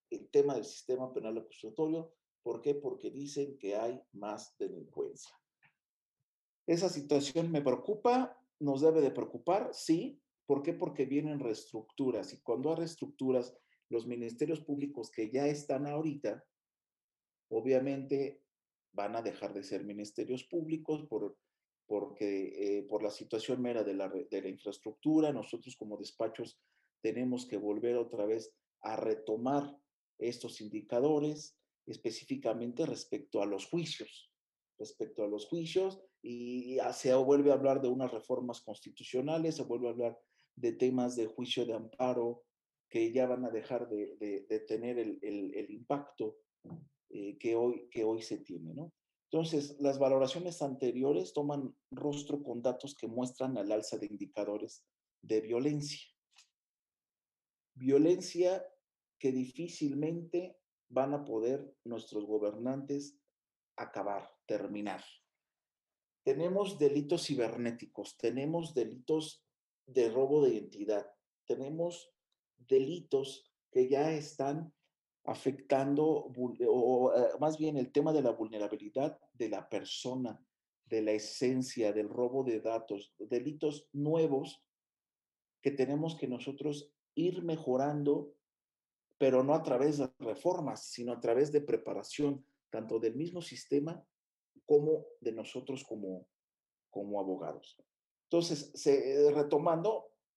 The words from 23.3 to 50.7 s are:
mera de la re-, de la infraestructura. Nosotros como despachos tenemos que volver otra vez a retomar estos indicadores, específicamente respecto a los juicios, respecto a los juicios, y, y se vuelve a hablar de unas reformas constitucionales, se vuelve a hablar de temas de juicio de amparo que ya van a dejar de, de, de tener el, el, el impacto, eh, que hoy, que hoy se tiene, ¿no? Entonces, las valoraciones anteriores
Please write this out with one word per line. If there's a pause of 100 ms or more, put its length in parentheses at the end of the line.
mera
de
la
re-,
de
la
infraestructura.
Nosotros
como
despachos (420)
tenemos
que
volver
otra
vez (300)
a
retomar (420)
estos
indicadores, (300)
específicamente
respecto
a
los
juicios, (480)
respecto
a
los
juicios, (200)
y,
y
se
vuelve
a
hablar
de
unas
reformas
constitucionales,
se
vuelve
a
hablar (340)
de
temas
de
juicio
de
amparo (460)
que
ya
van
a
dejar
de,
de,
de
tener
el,
el,
el
impacto, (720)
eh,
que
hoy,
que
hoy
se
tiene,
¿no? (380)
Entonces,
las
valoraciones
anteriores